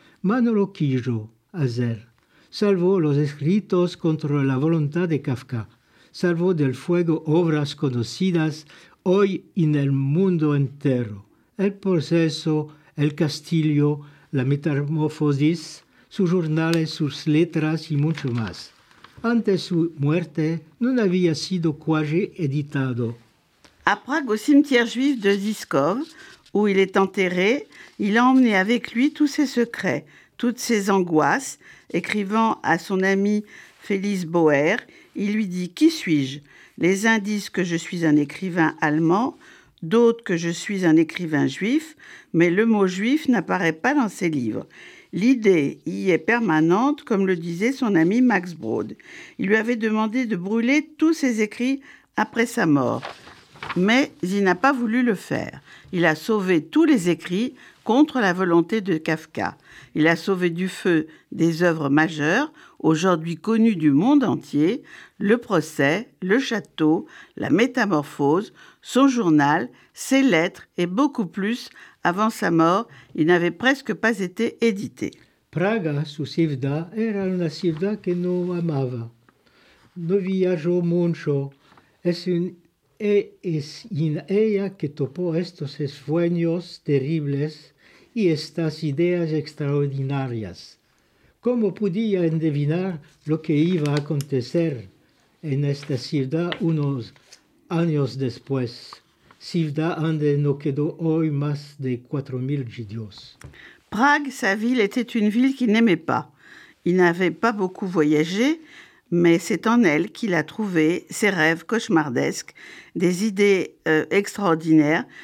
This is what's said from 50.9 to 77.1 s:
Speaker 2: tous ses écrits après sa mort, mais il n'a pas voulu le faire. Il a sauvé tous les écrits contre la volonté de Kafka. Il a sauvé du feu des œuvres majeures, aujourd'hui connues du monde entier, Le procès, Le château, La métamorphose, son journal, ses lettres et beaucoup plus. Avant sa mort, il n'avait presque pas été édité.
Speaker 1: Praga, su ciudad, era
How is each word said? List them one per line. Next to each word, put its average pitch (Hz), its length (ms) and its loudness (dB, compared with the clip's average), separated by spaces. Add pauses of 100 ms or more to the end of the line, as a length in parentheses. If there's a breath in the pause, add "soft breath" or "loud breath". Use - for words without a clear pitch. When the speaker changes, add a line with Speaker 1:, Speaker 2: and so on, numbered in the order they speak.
Speaker 2:
tous 320 160 2
ses 247 260 0
écrits 247 400 -2 (360 loud breath)
après 226 280 0
sa 233 220 -2
mort, 127 340 2 (760 loud breath)
mais 226 360 2 (100)
il 196 200 -2
n'a 185 140 2
pas 277 160 2
voulu 240 300 0
le 233 120 2
faire. - 480 -8 (300 loud breath)
Il 175 120 2
a 156 120 4
sauvé 185 460 0
tous 311 220 2
les 233 240 2
écrits 180 460 -2 (300 loud breath)
contre 262 360 2
la 185 140 2
volonté 180 480 2
de 180 160 -2
Kafka. - 580 -4 (380 loud breath)
Il 151 120 2
a 165 100 4
sauvé 180 340 -2
du 180 180 -4
feu 165 380 0 (260 loud breath)
des 165 300 0
œuvres 160 260 2
majeures, 156 640 0 (280 loud breath)
aujourd'hui 165 560 0
connues 220 400 2
du 151 160 2
monde 254 320 4
entier, 165 580 0 (360 loud breath)
Le 214 200 2
procès, 165 720 0 (100)
Le 190 180 0
château, 202 680 -2 (300 loud breath)
La - 120 -6
métamorphose, 185 1040 0 (300 soft breath)
son 277 260 4
journal, 170 640 2 (240 soft breath)
ses - 280 2
lettres 175 540 0
et 175 100 0
beaucoup 226 400 -2
plus. 214 440 -6 (320 loud breath)
Avant 196 280 0
sa 175 220 -2
mort, 170 340 2 (300 loud breath)
il 156 100 0
n'avait 175 240 2
presque 240 420 0
pas 220 280 -2
été 208 440 -2
édité. - 460 -2 (400 soft breath)
Speaker 1:
Praga, 160 540 -2
su 151 200 -8
ciudad, 147 720 -2
era 214 280 -2